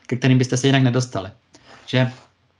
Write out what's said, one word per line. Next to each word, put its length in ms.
ke 80
kterým 220
byste 200
se 100
jinak 160
nedostali. 460
Že, 260